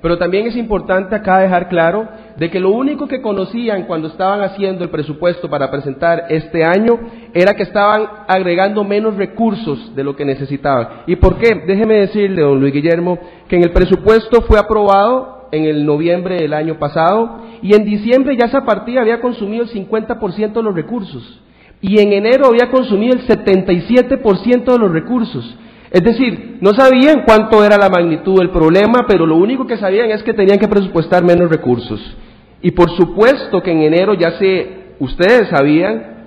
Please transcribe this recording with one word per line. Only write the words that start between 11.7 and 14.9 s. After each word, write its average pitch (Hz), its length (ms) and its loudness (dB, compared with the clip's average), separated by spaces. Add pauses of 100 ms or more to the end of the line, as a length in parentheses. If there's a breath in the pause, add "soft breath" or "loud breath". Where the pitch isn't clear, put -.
decirle, 196 400 -2
don 139 180 2
Luis 139 140 0
Guillermo, 170 440 -2 (300 loud breath)
que - 80 -2
en 175 80 4
el 170 80 2
presupuesto 208 720 2
fue 214 180 2
aprobado 214 920 0